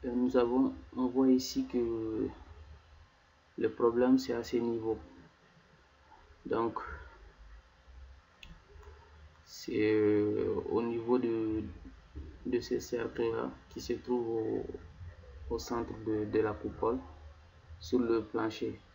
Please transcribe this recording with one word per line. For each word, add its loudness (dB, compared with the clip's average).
Et -2
nous 2
avons, 4
on 0
voit 4
ici 4
que -2
le 2
problème 6
c'est 0
à -2
ce -2
niveau. 0
Donc 0
c'est, 0
euh, 4
au 2
niveau 2
de, 0
de 0
ces -2
cercles -2
là -2
qui -10
se -4
trouvent -2
au, -2
au -2
centre -4
de, 0
de 2
la 4
coupole -2
sur 0
le 2
plancher. -4